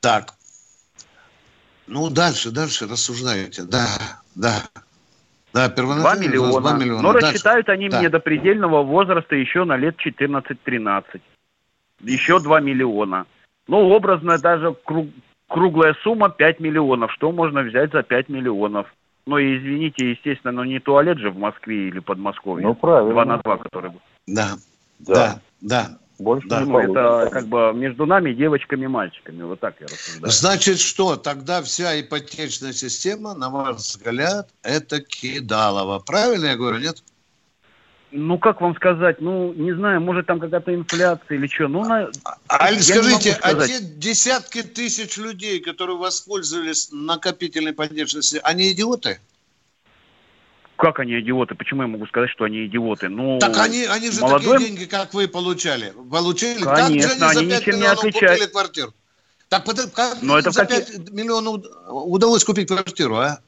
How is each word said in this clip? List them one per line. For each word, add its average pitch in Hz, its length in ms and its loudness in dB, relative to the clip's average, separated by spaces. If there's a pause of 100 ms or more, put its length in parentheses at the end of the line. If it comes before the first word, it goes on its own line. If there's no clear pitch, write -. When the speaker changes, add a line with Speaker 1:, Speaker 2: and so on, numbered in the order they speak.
Speaker 1:
Так. 110 320 0 (1500)
Ну, 151 220 -4
дальше, 139 420 0
дальше 143 360 -4
рассуждаете. 117 760 -4
Да, 117 240 0 (480)
да. 107 260 0 (920)
Да, 127 160 4
первоначальный 156 580 2
взнос 131 220 2
Speaker 2:
Два 127 100 4
миллиона. - 0 -
Speaker 1:
два 147 180 2
миллиона. 123 240 0
Speaker 2:
Но 196 120 4
Speaker 1:
Дальше. 226 160 6
Speaker 2:
рассчитают 214 400 2
они 196 180 0
Speaker 1:
Да. 196 120 0
Speaker 2:
мне 170 100 4
до 160 100 2
предельного 160 640 2
возраста 170 500 2
ещё 143 300 0
на 156 140 0
лет 156 200 -2
четырнадцать-тринадцать. 123 1200 -4 (800)
Ещё 127 380 2
два 156 200 4
миллиона. 110 680 0 (400)
Ну, - 120 2
образно, 185 600 4
даже 165 460 2
круг-, 156 300 -4 (340)
круглая 160 560 4
сумма — 214 260 2
пять 160 300 2
миллионов. 147 540 0
Что 156 180 -2
можно 160 300 0
взять 131 320 0
за 147 100 2
пять 127 240 0
миллионов? 104 680 -2 (320)
Ну, 143 120 0
и 135 200 2
извините, 135 540 -2
естественно, 127 400 -6
но 123 140 -4
не 131 160 -4
туалет 147 360 4
же 104 140 -4
в 92 60 -10
Москве 104 500 -4
или 92 120 -8
Подмосковье. 95 680 -4
Speaker 3:
Ну, 117 80 2
правильно. 123 380 4
Speaker 2:
Два 117 100 4
на 117 140 0
два, 107 200 -2
который 90 340 -10
бы. 90 80 -20 (280)
Speaker 1:
Да. 101 300 -2 (420)
Speaker 3:
Да. 95 140 -2
Speaker 1:
Да, 110 280 2 (200)
да, 107 360 -2 (220)
Speaker 3:
Больше 120 300 0
Speaker 1:
да. 113 100 0
Speaker 3:
не 131 60 0
Speaker 2:
Ну, 135 120 2
это 113 160 2
Speaker 3:
получится. 117 400 4
Speaker 2:
как 123 140 -6
бы 113 260 2
между 127 320 -4
нами, 170 280 2
девочками, 135 540 0
мальчиками. 90 560 -8
Вот 90 180 -10
так 98 180 -8
я 76 80 -20
рассуждаю. - 460 -12
Speaker 1:
Значит, 190 460 2
что? 180 360 0
Тогда 143 460 -6
вся 160 400 -4
ипотечная 147 720 -10
система, 202 600 -6
на 131 160 -8
ваш 131 280 -6
взгляд, 147 720 -4 (120)
это 151 380 -4
кидалово. 107 1000 -2
Правильно 196 480 0
я 131 100 0
говорю, 117 220 -2
нет? 160 220 -8 (1120)
Speaker 2:
Ну, 160 220 -2
как 202 240 0
вам 175 140 0
сказать? 170 460 2
Ну, 180 320 -2
не 165 200 -2
знаю, 190 260 0
может, 175 280 -2
там 170 120 0
какая-то 170 360 -4
инфляция 170 600 -2
или 139 120 -2
чё. 151 200 -2
Ну, 160 160 -2
на- 220 280 -2 (360)
Speaker 1:
А, - 180 2
Аль, 202 100 4
Speaker 2:
я 185 220 4
не 226 40 6
могу 233 200 4
Speaker 1:
скажите, 208 200 2
а 180 80 2
Speaker 2:
сказать. 147 220 2
Speaker 1:
те 254 100 -6
десятки 208 800 -2
тысяч 220 560 -8
людей, 208 420 -8
которые 175 380 -8
воспользовались 170 920 -6
накопительной 160 840 -6
поддержкой, 151 720 -4
они 180 280 0
идиоты? 202 480 -4 (1600)
Speaker 2:
Как 160 160 2
они 120 220 -2
идиоты? 120 340 -2
Почему - 280 -4
я 127 40 -4
могу 110 200 -8
сказать, 123 220 0
что - 140 -6
они 110 220 -4
идиоты? 107 420 -4
Ну, 127 320 -2
Speaker 1:
Так - 180 2
они, 226 280 0
они 220 260 -4
же 202 80 -4
Speaker 2:
молодой 202 380 4
Speaker 1:
такие 247 180 2
деньги, 180 80 -10
как 196 300 -6
вы, 196 160 0
получали. 165 640 -4 (180)
Получили? 180 500 -2
Как 143 160 4
же 165 100 6
Speaker 2:
Конечно, 143 420 4
Speaker 1:
они 156 60 6
за 156 40 4
Speaker 2:
они 165 100 0
Speaker 1:
пять 185 120 2
Speaker 2:
ничем 202 100 0
не 196 80 2
Speaker 1:
миллионов 202 200 4
Speaker 2:
отличаются. 208 360 4
Speaker 1:
купили 196 160 0
квартиру? 160 420 -4 (540)
Так 185 160 0
подо-, 226 320 -4
как 240 260 -2
Speaker 2:
Но 139 120 2
Speaker 1:
им 151 60 6
Speaker 2:
это 175 120 2
Speaker 1:
за 180 140 0
Speaker 2:
как - 60 -8
Speaker 1:
пять 220 420 -4
миллионов 220 400 -4
уд-, 202 140 -8 (200)
удалось 175 560 4
купить 196 240 0
квартиру, 175 480 -2
а? 139 320 0